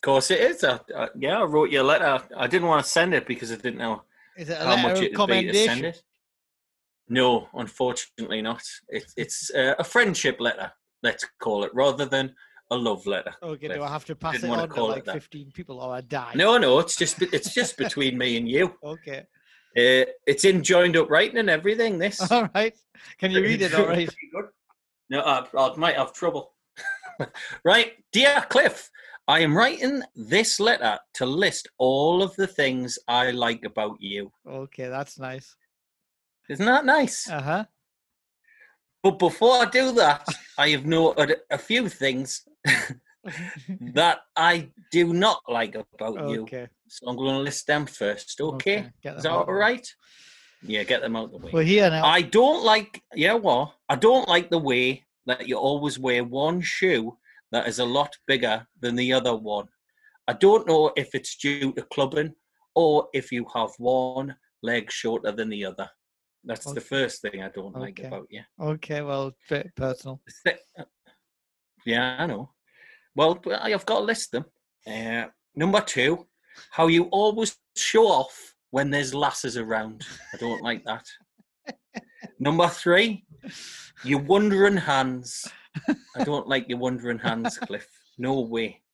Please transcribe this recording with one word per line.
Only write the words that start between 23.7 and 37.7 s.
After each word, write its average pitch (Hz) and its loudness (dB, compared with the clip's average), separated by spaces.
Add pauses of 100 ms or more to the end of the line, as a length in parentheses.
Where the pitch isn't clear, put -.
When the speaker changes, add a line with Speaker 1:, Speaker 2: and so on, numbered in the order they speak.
Speaker 2:
all 202 4
right? 170 0
Speaker 1:
Pretty - -16
good. 202 -8 (640)
No, 139 -2
I, 131 2 (120)
I 131 2
might 160 2
have 131 -2
trouble. 156 -4 (680)
<laughs> 135 -6 (360)
Right. 226 4 (200)
"Dear 277 4
Cliff, - 2 (380)
I 160 4
am 151 4
writing 269 2 (140)
this 147 0
letter 196 2 (180)
to 131 -2
list 160 -2
all 143 2
of 190 -4
the 190 0
things 131 -2 (100)
I 123 0
like 117 -2
about 107 -6
you." 101 -10 (180)
Speaker 2:
Okay, 135 -12
that's 135 -10
nice. 131 -14 (920)
Speaker 1:
Isn't 147 -4
that 269 4
nice? 277 2
Speaker 2:
Uh-huh. 160 -4 (1400)